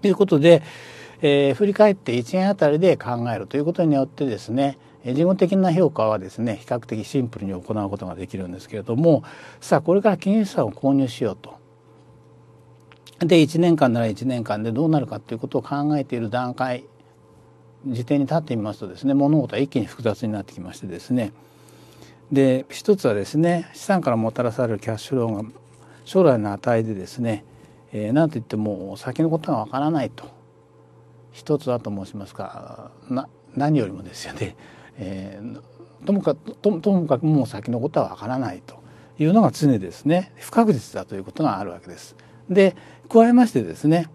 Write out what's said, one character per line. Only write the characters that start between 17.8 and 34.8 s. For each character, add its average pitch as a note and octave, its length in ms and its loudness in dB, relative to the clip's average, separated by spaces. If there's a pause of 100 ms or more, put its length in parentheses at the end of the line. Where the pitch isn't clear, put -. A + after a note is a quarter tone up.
時 B2 200 -6
点 C#3+ 140 0
に C#3 60 0
立 D3+ 100 -4
っ E3 60 0
て D#3 140 -6
み A2 60 -4
ま G2+ 120 -6
す - 60 -14
と G#2 80 -12
で - 80 -14
す - 100 -10
ね、 C#3 80 2
物 C#3+ 260 4
事 A#2+ 160 -4
は A#2 60 0
一 C#3 60 0
気 C#3 120 -4
に G2+ 80 -2
複 - 160 -16
雑 G#2+ 220 -2
に G#2+ 60 -4
な G#2 100 -6
っ - 40 -10
て - 80 -20
き F#2 80 -16
ま F2+ 120 -14
し - 60 -20
て G2+ 80 -14
で E2+ 120 -12
す - 120 -8
ね。 B2 220 -2 (1000)
で、 C3+ 380 4
一 - 260 2
つ E3 120 -2
は A2+ 60 2
で G2+ 120 -2
す - 120 -4
ね、 E3+ 360 0
資 - 120 -20
産 F#3+ 160 2
か C3+ 100 0
ら A#2 60 2
も A2 140 0
た A#2+ 120 -4
ら A#2 80 -2
さ A#2+ 160 -2
れ A2+ 60 -2
る G2+ 60 -6
キ - 80 -8
ャ A2 60 -4
ッ G#2+ 40 -6
シ - 100 -14
ュ - 40 -18
フ C#3 60 -2
ロ A#2 100 0
ー A2 160 -6
が、 A2 60 -12 (560)
将 F#3 180 2
来 C3 160 6
の G#2 140 -4
値 A2+ 300 0
で A2 100 -6
で F#2 140 -10
す - 120 -16
ね、 A2+ 240 -4 (480)
え G#2+ 180 -6
ー、 A#2 40 0
な D#3 140 4
ん - 20 -2
と D3+ 80 -8
い A2+ 40 -6
っ - 20 -14
て - 120 -10
も G2+ 420 -6
先 B2+ 260 -4
の E3 60 2
こ D#3+ 100 -2
と D#3+ 120 -6
が B2 80 0
わ G#2+ 80 -6
か B2+ 120 -6
ら D3+ 120 0
な D3 120 0
い - 60 -6
と。 - 160 -18 (1040)
一 - 260 -4
つ - 120 -6
は A#2+ 100 -2
と A2 100 -10
申 G2 160 -8
し G#2 120 -16
ま G2 100 -12
す - 60 -20
か、 - 580 -16 (180)
な-、 C3 200 -6 (260)
何 D3 220 2
よ A2+ 80 2
り F#2+ 80 -8
も F#2 100 -14
で - 100 -18
す - 120 -14
よ - 80 -14
ね、 - 220 -8 (420)